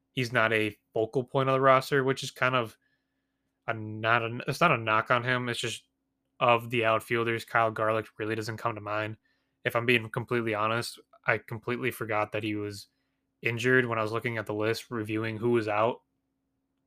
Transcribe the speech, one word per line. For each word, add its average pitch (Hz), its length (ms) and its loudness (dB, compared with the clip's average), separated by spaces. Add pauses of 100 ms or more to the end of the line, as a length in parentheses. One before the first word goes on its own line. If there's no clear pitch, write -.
(140)
he's 123 180 -4
not 117 220 4
a 107 220 2 (180)
focal 117 300 0
point 135 260 0
of 131 40 4
the 131 80 2
roster, 135 420 4
which 135 200 -2
is 131 80 -8
kind 131 240 0
of 113 200 -2 (920)
a, 120 80 -4
not 110 480 0
a, 117 240 -6
it's 143 120 -2
not 170 120 6
a 127 60 2
knock 110 340 2
on 120 120 2
him, 123 240 -2
it's 117 120 -4
just 110 240 -6 (560)
of 117 320 4
the 120 120 2
outfielders, 113 600 0
Kyle 113 240 2
Garlick 110 380 -2 (100)
really 107 160 -4
doesn't 110 240 -6
come 117 160 -2
to 107 80 -12
mind. 107 340 -6 (480)
If 120 120 0
I'm 120 100 -2
being 117 240 2
completely 117 460 -2
honest, 110 440 -2 (280)
I 117 100 2
completely 120 540 -6
forgot 107 400 -4
that 107 120 -6
he 107 120 -4
was 104 320 -8 (560)
injured 123 420 2
when 117 140 -2
I - 20 0
was 107 100 -2
looking 117 280 -4
at 104 80 -6
the 107 80 -4
list, 107 340 -2
reviewing 110 480 -4
who 120 140 0
was 113 160 2
out. 107 340 2 (840)